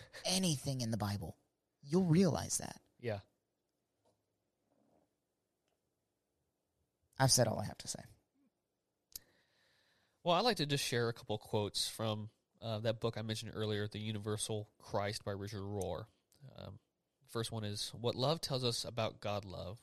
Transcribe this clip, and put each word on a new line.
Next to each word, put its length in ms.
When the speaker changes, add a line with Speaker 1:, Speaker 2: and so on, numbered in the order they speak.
Speaker 1:
anything 560
in 100
the 60
Bible, 400
you'll 220
realize 540
that. 220
Speaker 2:
Yeah. 180
Speaker 1:
I've 140
said 160
all 120
I 60
have 120
to 100
say. 120
Speaker 2:
Well, 140
I'd 80
like 140
to 80
just 180
share 240
a 40
couple 260
quotes 500
from, 400
uh, 200
that 200
book 160
I 60
mentioned 320
earlier, 340
The 100
Universal 680
Christ 460
by 80
Richard 300
Rohr. 440
Um, 220
first 220
one 140
is, 260
"What 240
love 260
tells 220
us 220
about 360
God 240
love, 380